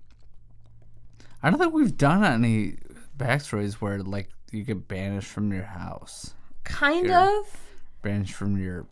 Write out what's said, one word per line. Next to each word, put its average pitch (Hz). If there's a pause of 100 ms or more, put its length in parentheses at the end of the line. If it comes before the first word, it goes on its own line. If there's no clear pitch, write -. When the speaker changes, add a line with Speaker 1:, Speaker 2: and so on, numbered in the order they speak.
(1400)
Speaker 1:
I 139
don't 226
think 339
we've 269
done 165
any 117 (400)
backstories 113
where, 101
like, 98 (220)
you 107
get 98
banished 98
from 104
your 95
house. 90 (300)
Speaker 2:
Kind 330
Speaker 1:
You're 370
Speaker 2:
of. 403 (560)
Speaker 1:
banished 101
from 101
your 92